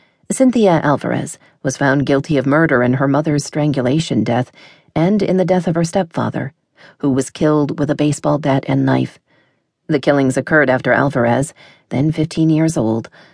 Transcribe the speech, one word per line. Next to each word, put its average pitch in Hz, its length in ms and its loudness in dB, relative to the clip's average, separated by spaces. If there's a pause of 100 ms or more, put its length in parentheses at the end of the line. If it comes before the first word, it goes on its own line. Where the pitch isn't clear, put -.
(320)
Cynthia 220 520 2
Alvarez 127 560 -2 (240)
was 135 120 -4
found 139 300 0
guilty 139 320 0
of 127 80 0
murder 139 380 2
in 123 100 2
her 135 140 0
mother's 147 360 0
strangulation 139 800 -2
death 120 280 -2 (440)
and 190 280 2
in 185 140 0
the 185 80 2
death 185 220 0
of 170 60 0
her 170 100 0
stepfather, 165 680 -4 (460)
who 143 100 -2
was 131 220 -2
killed 151 480 0
with 147 100 -2
a 143 60 -2
baseball 147 420 0
bat 139 300 -2
and 135 180 0
knife. 131 320 -2 (720)
The 151 120 0
killings 139 380 2
occurred 135 320 2
after 123 240 2
Alvarez, 127 580 0 (380)
then 143 220 0
fifteen 160 400 0
years 160 260 0
old, 110 320 -2 (240)